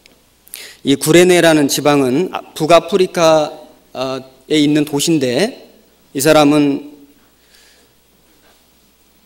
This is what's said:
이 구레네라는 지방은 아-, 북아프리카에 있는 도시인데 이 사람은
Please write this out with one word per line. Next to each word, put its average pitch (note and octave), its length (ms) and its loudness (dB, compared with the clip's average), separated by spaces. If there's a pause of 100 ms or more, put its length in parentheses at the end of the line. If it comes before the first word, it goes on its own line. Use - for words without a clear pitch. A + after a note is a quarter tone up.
(840)
이 C#3 100 0
구레네라는 D#3+ 760 2
지방은 C#3+ 640 -2
아-, - 200 -14
북아프리카에 E3 1000 0 (1000)
있는 D3 340 0
도시인데 C#3+ 840 -4 (420)
이 C#3 80 -8
사람은 D3 760 2 (2250)